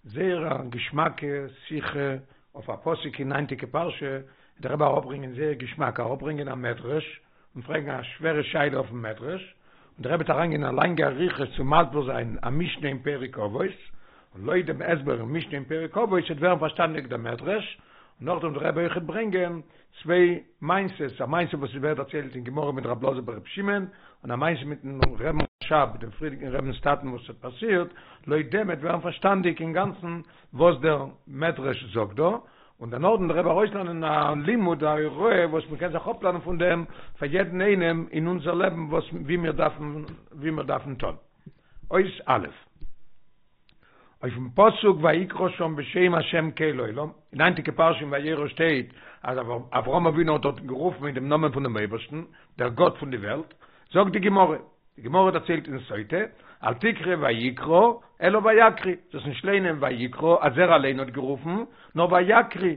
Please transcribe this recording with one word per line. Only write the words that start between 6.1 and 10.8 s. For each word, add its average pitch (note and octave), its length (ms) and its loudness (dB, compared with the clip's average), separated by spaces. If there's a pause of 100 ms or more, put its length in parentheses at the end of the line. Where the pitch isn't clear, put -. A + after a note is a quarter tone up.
ברענגען C#3+ 280 -6
א B2+ 60 -8
מדרש B2 680 -6 (340)
און B2 80 -12
פרעגן C#3+ 280 -6
א B2+ 120 -6
שווערע D3+ 400 -2
שאלה C#3+ 360 0
אויף B2+ 120 -4
דעם A#2+ 120 -10
מדרש. A#2 520 -10 (420)
און D#3 60 -14
דער C#3+ 100 -2
רבי E3 120 0
דער D3 120 2
רבי D#3+ 160 2
אין D3 120 -2
א C3+ 60 -2
לאנגע D#3+ 360 2